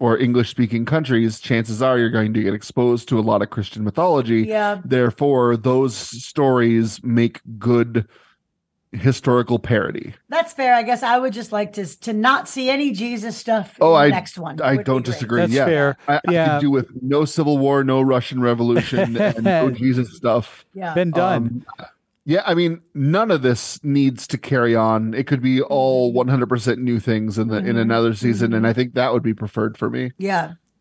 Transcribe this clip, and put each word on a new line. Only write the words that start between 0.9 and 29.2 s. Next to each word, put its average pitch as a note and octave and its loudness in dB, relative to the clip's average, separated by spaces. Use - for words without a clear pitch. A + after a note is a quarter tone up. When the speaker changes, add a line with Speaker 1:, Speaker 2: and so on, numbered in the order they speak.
Speaker 1:
chances A2+ -2
are B2+ 2
you're A#2 2
going G#2+ 0
to G#2 -2
get G2 -2
exposed A#2+ 0
to A#2+ 2
a - 2
lot G#2+ 2
of G#2+ -4
Christian G#2+ -6
mythology. A#2 2
Speaker 2:
Yeah. G3+ -2
Speaker 1:
Therefore, B2+ 2
those B2+ 2
s-, - -14
stories A#2 2
make A#2 0
good A#2 0
historical A#2+ 0
parody. - -4
Speaker 2:
That's E4 -4
fair. B3+ 2
I A#3+ 2
guess A#3 -2
I A#3+ 2
would B3+ -2
just A3 -10
like G#3 -4
to, F#3 -10
to A3+ -6
not A#3+ 2
see C4 -4
any C#4 0
Jesus A3+ -8
stuff A3 -4
Speaker 1:
Oh, E3 6
Speaker 2:
in D3 8
the E3 2
Speaker 1:
I, - -2
Speaker 2:
next - -10
one. D#3 -12
Speaker 1:
I C3+ 2
Speaker 2:
Would C3+ 2
be - -6
Speaker 1:
don't C3 0
Speaker 2:
great. A#2+ -4
Speaker 1:
disagree. A#2 -2
Speaker 3:
That's A2+ 0
Speaker 1:
Yeah. C3+ 2
Speaker 3:
fair. C#3+ 2
Speaker 1:
I, D3 2
I D3+ 0
Speaker 3:
Yeah. E3 2
Speaker 1:
could C#3+ 0
do C#3+ 2
with C3 0
no C#3+ 2
Civil D3 0
War, C#3 2
no C3 2
Russian B2+ 0
Revolution, A#2+ 0
and A2+ -2
Speaker 3:
<laughs> - -
Speaker 1:
no D#3+ 2
Jesus B2 -2
stuff. A#2 -2
Speaker 2:
Yeah. F3+ -8
Speaker 3:
Been F3 0
done. D#3 -2
Speaker 1:
Um, - -18
yeah, E3+ 0
I F#3 0
mean, E3+ 0
none F3+ 0
of C#3+ 0
this - -2
needs C#3 0
to C#3 -6
carry A#2+ 0
on. A2 2
It B2+ -4
could C3 0
be C3 2
all C3 0
Speaker 2:
Mm-hmm. A#2+ -2
Speaker 1:
one B2 2
hundred B2 2
percent A#2 0
new A#2+ 0
things A2 -2
in A2+ -2
the, A2 -2
in G2 -2
Speaker 2:
Mm-hmm. A#2 0
Speaker 1:
another A2+ 2
season, A2+ 0
and A2 0
Speaker 2:
Mm-hmm. A2+ 4
Speaker 1:
I - 0
think B2+ -2
that B2 0
would A#2+ 0